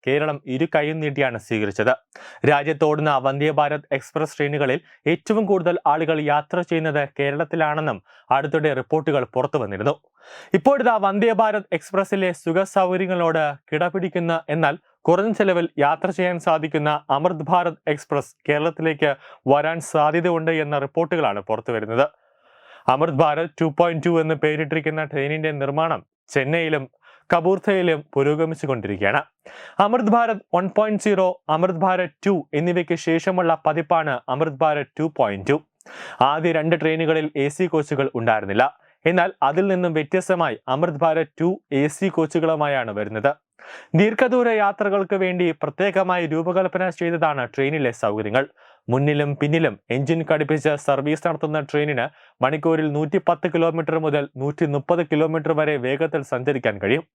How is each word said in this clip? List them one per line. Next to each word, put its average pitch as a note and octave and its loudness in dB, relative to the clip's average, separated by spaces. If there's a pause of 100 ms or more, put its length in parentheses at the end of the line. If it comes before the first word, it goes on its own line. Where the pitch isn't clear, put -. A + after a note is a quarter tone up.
കേരളം D3 0 (160)
ഇരു D3+ 0
കൈയും D#3 0
നീട്ടിയാണ് C3+ -2
സ്വീകരിച്ചത്. G#2+ 2 (580)
രാജ്യത്തോടുന്ന D3+ 2 (160)
വന്ദേ C#3 0
ഭാരത് D3+ 0 (100)
എക്സ്പ്രസ് D3+ -6
ട്രെയിനുകളിൽ C#3+ 0 (320)
ഏറ്റവും G#3+ 0
കൂടുതൽ F3 2 (140)
ആളുകൾ D#3+ 0 (140)
യാത്ര D3 0 (100)
ചെയ്യുന്നത് D#3 0 (160)
കേരളത്തിലാണെന്നും D3 -2 (380)
അടുത്തിടെ D3+ 0
റിപ്പോർട്ടുകൾ C#3+ 0 (140)
പുറത്തു C#3 0
വന്നിരുന്നു. G2+ -2 (680)
ഇപ്പോഴിതാ C4 4 (100)
വന്ദേ G3+ 2 (100)
ഭാരത് G#3+ 0 (100)
എക്സ്പ്രസിലെ F#3+ -2 (100)
സുഖ E3+ 0 (100)
സൗകര്യങ്ങളോട് F3+ 0 (260)
കിടപിടിക്കുന്ന, E3+ -2 (140)
എന്നാൽ D3+ 0 (340)
കുറഞ്ഞ G3 2 (100)
ചെലവിൽ F3 2 (180)
യാത്ര D#3+ -2
ചെയ്യാൻ F3+ 0 (120)
സാധിക്കുന്ന D#3 0 (280)
അമൃത് D#3 -2
ഭാരത് F3 0 (140)
എക്സ്പ്രസ് - -4 (160)
കേരളത്തിലേക്ക് D3+ 0 (420)
വരാൻ D#3 0 (140)
സാധ്യതയുണ്ട് D#3+ 2 (120)
എന്ന D3 -2
റിപ്പോർട്ടുകളാണ് D3+ -2
പുറത്തുവരുന്നത്. A2+ -2 (840)
അമൃത് C#3+ 0
ഭാരത് D#3+ 2
ടു E3 2 (100)
പോയിന്റ് E3+ 0
ടു F3 4 (120)
എന്ന് D#3+ 0
പേരിട്ടിരിക്കുന്ന D#3 -2
ട്രെയിനിന്റെ D3+ -2 (100)
നിർമ്മാണം D3 -2 (320)
ചെന്നൈയിലും D3+ 0 (500)
കപൂർത്തലയിലും F3 2 (140)
പുരോഗമിച്ചുകൊണ്ടിരിക്കുകയാണ്. C#3 0 (640)
അമൃത് A3 2
ഭാരത് A#3 2 (140)
വൺ F#3 2 (100)
പോയിന്റ് G#3+ 0
സീറോ, F#3+ 2 (280)
അമൃത് E3+ 0
ഭാരത് F3+ 0 (120)
ടു G3 4 (240)
എന്നിവയ്ക്ക് E3+ 0 (100)
ശേഷമുള്ള E3+ 2 (120)
പതിപ്പാണ് D#3 0 (180)
അമൃത് D3 -2
ഭാരത് D3 0
ടു D#3 -2 (140)
പോയിന്റ് G2+ 0
ടു. C#3+ 4 (720)
ആദ്യ E3 0
രണ്ട് E3 2
ട്രെയിനുകളിൽ D#3+ 0 (160)
എ - 0 (100)
സി F#3 -2
കോച്ചുകൾ C#3+ 0 (120)
ഉണ്ടായിരുന്നില്ല. A2 2 (380)
എന്നാൽ F3+ 2 (160)
അതിൽ E3+ 2
നിന്നും F3+ 0
വ്യത്യസ്തമായി E3 -2 (160)
അമൃത് D3+ -2
ഭാരത് D#3+ 0
ടു E3+ 2 (300)
എ - 2 (140)
സി F#3+ 0
കോച്ചുകളുമായാണ് D3+ 0
വരുന്നത്. G#2+ 0 (640)
ദീർഘദൂര A#3+ 4 (140)
യാത്രകൾക്ക് G3+ 0
വേണ്ടി F3+ 0 (180)
പ്രത്യേകമായി F3+ 0
രൂപകൽപ്പന F3+ -2 (160)
ചെയ്തതാണ് D#3+ 0 (120)
ട്രെയിനിലെ C#3 0
സൗകര്യങ്ങൾ. G#2+ 0 (480)
മുന്നിലും D3 0 (100)
പിന്നിലും D3 0 (200)
എഞ്ചിൻ D3 0 (100)
ഘടിപ്പിച്ച് D3+ 0 (140)
സർവീസ് C#3+ 0
നടത്തുന്ന D#3 -2 (100)
ട്രെയിനിന് D3 -2 (380)
മണിക്കൂറിൽ D#3 2
നൂറ്റിപ്പത്ത് D#3 0
കിലോമീറ്റർ E3 0 (100)
മുതൽ D3 0 (160)
നൂറ്റിമുപ്പത് D3 -2
കിലോമീറ്റർ D#3 0
വരെ D3+ 0 (100)
വേഗത്തിൽ D3 -2 (100)
സഞ്ചരിക്കാൻ B2+ -2
കഴിയും. B2+ 0 (100)